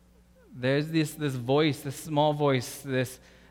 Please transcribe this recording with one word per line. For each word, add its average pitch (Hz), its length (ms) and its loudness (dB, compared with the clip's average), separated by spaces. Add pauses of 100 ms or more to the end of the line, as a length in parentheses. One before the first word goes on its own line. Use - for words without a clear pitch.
(580)
There's 139 300 2
this, 160 240 0
this 147 220 -4
voice, 135 460 2
this 135 160 -8
small 151 360 2
voice, 143 480 0
this, 127 400 -2 (300)